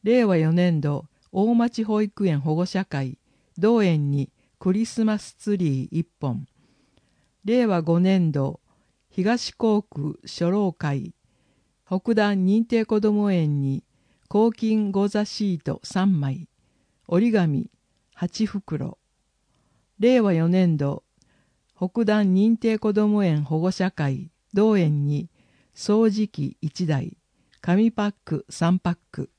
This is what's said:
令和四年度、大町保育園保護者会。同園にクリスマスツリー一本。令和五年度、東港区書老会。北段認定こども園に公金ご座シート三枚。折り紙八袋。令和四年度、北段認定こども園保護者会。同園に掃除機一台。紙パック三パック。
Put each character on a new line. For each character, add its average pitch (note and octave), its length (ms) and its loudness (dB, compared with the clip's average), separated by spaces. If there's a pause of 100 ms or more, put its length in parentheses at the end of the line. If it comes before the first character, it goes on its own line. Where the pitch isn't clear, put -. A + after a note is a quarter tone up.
令 A#3 240 4
和 F#3 120 4
四 D#3+ 180 2
年 F3 260 2
度、 D3 240 -4 (260)
大 G#3+ 220 0
町 A#3 300 0
保 G#3+ 180 0
育 G3+ 260 -2
園 D3+ 120 0
保 D#3 160 -2
護 F3 100 0
者 F#3+ 180 -4
会。 C3+ 360 -8 (400)
同 A3 240 4
園 D#3 260 2
に C#3 220 -2 (260)
ク F#3 160 -2
リ A3 140 -2
ス A3+ 180 -2
マ G#3+ 140 0
ス - 160 -18
ツ G#3 200 -4
リ C#3+ 280 -2
ー - 80 -10
一 E3 120 -2
本。 C3 440 -8 (960)
令 A#3 220 2
和 F3 160 0
五 E3 160 2
年 F#3 320 2
度、 C#3 280 -4 (520)
東 A3 420 -2
港 G#3+ 300 0
区 - 420 -8
書 - 240 -4
老 F#3+ 240 0
会。 C#3+ 400 -6 (720)
北 F#3+ 300 -2
段 G3+ 300 2
認 A3 200 2
定 A3+ 200 0
こ G#3+ 140 0
ど G#3+ 140 2
も G#3 180 0
園 D3+ 300 0
に C3+ 220 -2 (440)
公 A3 240 2
金 G#3+ 400 -2
ご G3 160 0
座 G#3 180 -2
シ G3+ 300 -4
ー - 20 -8
ト - 260 -6
三 F#3+ 360 0
枚。 C#3 280 -6 (640)
折 G#3+ 200 2
り - 20 -2
紙 E3 380 0 (420)
八 - 320 -4
袋。 D3+ 540 -8 (1000)
令 A#3+ 240 4
和 G3 120 2
四 E3 180 2
年 F3+ 260 4
度、 C#3+ 260 -4 (720)
北 G3+ 300 -2
段 G#3 300 2
認 A3 220 4
定 A3 200 0
こ G#3+ 160 -2
ど G#3 140 2
も G#3 160 2
園 D3+ 180 2
保 D3+ 160 -2
護 F3+ 140 0
者 F#3 180 -2
会。 C#3 400 -6 (240)
同 G#3 240 4
園 D3+ 300 0
に D3 240 -4 (420)
掃 A3 380 2
除 G#3 160 -2
機 - 340 -8
一 D#3+ 240 -4
台。 D3+ 320 -4 (440)
紙 G#3 300 2
パ G#3 180 -4
ッ G3+ 40 -8 (100)
ク - 240 -6
三 F3+ 300 0
パ F3 140 -4
ッ E3+ 60 -6 (140)
ク。 C#3 280 -12